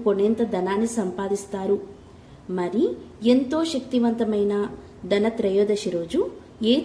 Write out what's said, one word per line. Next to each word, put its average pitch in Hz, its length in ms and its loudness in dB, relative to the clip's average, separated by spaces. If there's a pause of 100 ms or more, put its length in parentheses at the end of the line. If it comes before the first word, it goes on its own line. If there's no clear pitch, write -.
కొనేంత 214 380 2 (100)
ధనాన్ని 196 360 0 (100)
సంపాదిస్తారు. 196 800 -2 (840)
మరి 180 260 0 (480)
ఎంతో 269 260 2 (140)
శక్తివంతమైన 226 840 0 (580)
ధనత్రయోదశి 208 840 2
రోజు 170 240 -2 (500)
ఏ 247 40 8 (100)